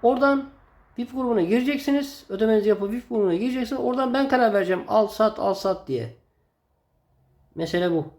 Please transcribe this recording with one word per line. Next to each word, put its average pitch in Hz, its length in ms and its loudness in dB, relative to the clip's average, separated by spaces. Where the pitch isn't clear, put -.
Oradan 269 460 2
vip 240 140 -8
grubuna 247 300 0
gireceksiniz. 277 880 0
Ödemenizi 214 400 2
yapıp 202 220 0
vip 240 180 -8
grubuna 202 260 2
gireceksiniz. 254 460 -2
Oradan 247 320 -2
ben 269 160 0
karar 240 240 4
vereceğim. 185 340 0
Al 214 200 2
sat, 214 320 0
al 196 140 0
sat 190 340 -4
diye. 117 280 -6
Mesele 175 360 -2
bu. 160 140 0